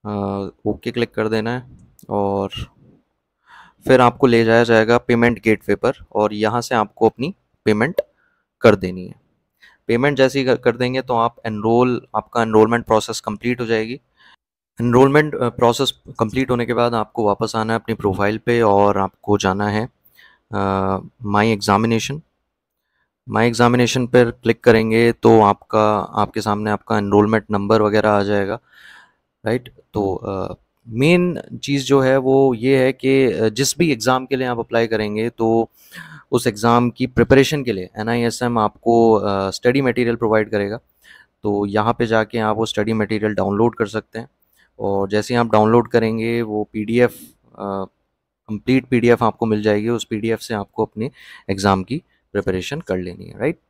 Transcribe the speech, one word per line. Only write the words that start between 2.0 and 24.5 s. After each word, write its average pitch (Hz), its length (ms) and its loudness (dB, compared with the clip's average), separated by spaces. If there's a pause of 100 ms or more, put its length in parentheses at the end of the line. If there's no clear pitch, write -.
और 98 400 -2 (1400)
फिर 131 140 6
आपको 123 260 4
ले 117 160 4
जाया 113 200 4
जाएगा 113 340 4
पेमेंट 120 460 0
गेटवे 104 320 0
पर 120 160 -2 (240)
और 104 180 0
यहाँ 107 280 -2
से 123 140 -6
आपको 107 340 0
अपनी 110 260 -6 (300)
पेमेंट 110 360 0 (600)
कर 107 140 2
देनी 92 320 -10
है। - 80 -20 (720)
पेमेंट 127 300 -2
जैसे 135 220 2
ही 127 60 -4
कर, 127 100 0
कर 117 220 -2
देंगे 127 240 -4
तो 127 140 -6
आप 117 200 -2 (100)
एनरोल, 113 680 -2
आपका 117 260 -4
एनरोलमेंट 113 440 2
प्रोसेस 110 340 -2
कंप्लीट 120 420 -6
हो 117 40 -6
जाएगी। 113 360 -6 (800)
एनरोलमेंट, 135 540 4
अ, 120 140 -2
प्रोसेस 120 420 0 (280)
कंप्लीट 120 320 -2
होने 120 140 -2
के 120 80 -6
बाद 120 200 0
आपको 110 320 -4
वापस 104 300 -2
आना 113 180 -2
है 113 60 -2
अपनी 110 160 -6
प्रोफाइल 101 420 -2
पे 120 240 0
और 101 360 4
आपको 98 400 -2
जाना 101 300 -2
है, 107 220 -4 (640)
अ, 101 40 -6 (680)
My 104 300 0
Examination। 113 640 -2 (1080)
My 113 220 0
Examination 120 560 2
पर 120 240 4
क्लिक - 320 -2